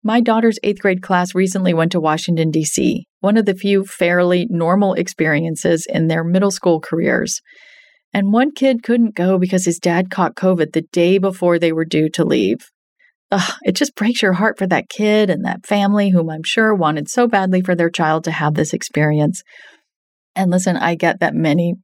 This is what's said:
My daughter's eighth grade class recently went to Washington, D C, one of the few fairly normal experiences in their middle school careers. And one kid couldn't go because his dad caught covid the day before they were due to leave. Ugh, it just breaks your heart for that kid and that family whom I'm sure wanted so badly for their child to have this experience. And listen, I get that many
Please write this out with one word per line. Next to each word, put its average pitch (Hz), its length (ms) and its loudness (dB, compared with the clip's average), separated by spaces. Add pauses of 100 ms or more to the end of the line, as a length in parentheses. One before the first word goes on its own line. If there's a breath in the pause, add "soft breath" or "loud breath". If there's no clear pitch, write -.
My 220 160 2
daughter's 226 420 2
eighth 202 200 -2
grade 185 200 0
class 180 320 -2
recently 185 400 0
went 165 200 0
to 175 80 0
Washington, 160 500 0
D 156 140 0
C, - 400 -2 (160)
one 208 160 2
of 214 80 2
the 196 100 0
few 196 300 0
fairly 175 640 2
normal 185 440 2
experiences 165 960 -2
in 160 220 0
their 165 160 -2
middle 190 260 2
school 170 300 0
careers. - 580 -4 (760 soft breath)
And 202 180 0
one 262 220 2
kid 262 300 0
couldn't 233 320 0
go 185 220 2
because 185 280 0
his 175 140 -2
dad 180 300 0
caught - 240 -2
covid 180 380 0
the 160 220 -2
day 175 240 4
before 180 420 0
they 165 140 2
were 160 120 -2
due 156 260 0
to 165 120 -2
leave. 127 460 0 (600 soft breath)
Ugh, 196 220 -2 (100)
it 185 100 0
just - 220 -2
breaks 233 260 0
your 190 120 2
heart 202 240 0
for 196 80 -2
that 180 220 -2
kid 214 420 0
and 180 140 -2
that - 240 -6
family 202 420 2
whom 165 200 2
I'm 156 140 -10
sure 220 300 0
wanted 156 360 -2
so 240 180 0
badly 190 340 0
for 185 140 0
their 170 140 0
child 160 340 0
to 160 80 -4
have 151 220 -2
this 151 200 -2
experience. 151 680 0 (920 loud breath)
And 190 120 0
listen, 180 280 0
I 170 180 -2
get 170 240 0
that 165 160 -2
many 170 480 0